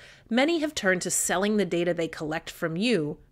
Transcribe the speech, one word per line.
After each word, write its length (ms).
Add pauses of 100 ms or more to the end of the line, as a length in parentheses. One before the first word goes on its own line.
(280)
many 300
have 160
turned 260
to 100
selling 460
the 80
data 300
they 140
collect 420
from 260
you, 400 (160)